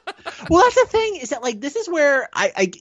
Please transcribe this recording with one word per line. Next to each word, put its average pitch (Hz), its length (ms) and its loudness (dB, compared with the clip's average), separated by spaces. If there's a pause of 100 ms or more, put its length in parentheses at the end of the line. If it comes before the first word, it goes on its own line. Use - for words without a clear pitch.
(500)
Well, 330 120 6
that's 494 140 4
the 508 140 4
thing, 440 260 -2
is 254 140 -12
that, 254 120 -8
like, 233 200 -6
this 277 140 -8
is 440 140 -6
where 285 440 0
I, 196 220 0
I, 190 260 0